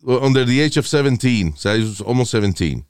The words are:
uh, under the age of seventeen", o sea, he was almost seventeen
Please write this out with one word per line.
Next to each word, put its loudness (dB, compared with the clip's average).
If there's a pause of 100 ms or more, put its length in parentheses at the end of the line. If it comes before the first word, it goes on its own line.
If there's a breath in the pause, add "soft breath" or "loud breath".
uh, 0
under 4
the 2
age 0
of -4
seventeen", 0
o -14
sea, 0
he 0
was -8
almost -2
seventeen -2